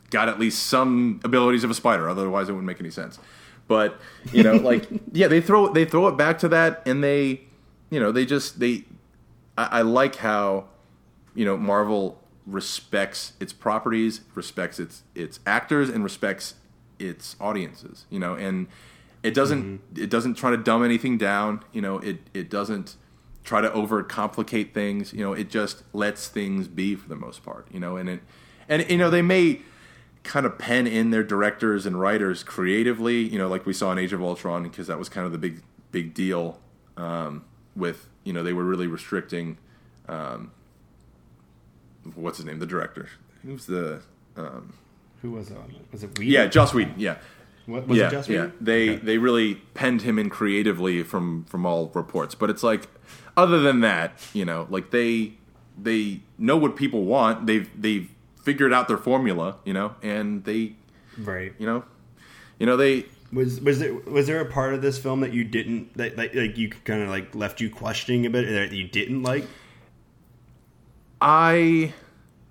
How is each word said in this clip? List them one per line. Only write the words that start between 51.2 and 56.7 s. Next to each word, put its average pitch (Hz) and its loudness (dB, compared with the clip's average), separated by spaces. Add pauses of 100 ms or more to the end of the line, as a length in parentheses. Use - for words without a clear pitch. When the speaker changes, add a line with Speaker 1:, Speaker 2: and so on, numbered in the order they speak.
Speaker 1:
from 90 -4
all 85 -2
reports. 82 -4
But 107 -2
it's 104 -4
like, 110 0 (500)
other 175 6
than 139 6
that, 87 2 (140)
you 98 -2
know, 82 -4
like, 95 -4
they, 117 0 (480)
they 107 -2 (180)
know 123 4
what 147 2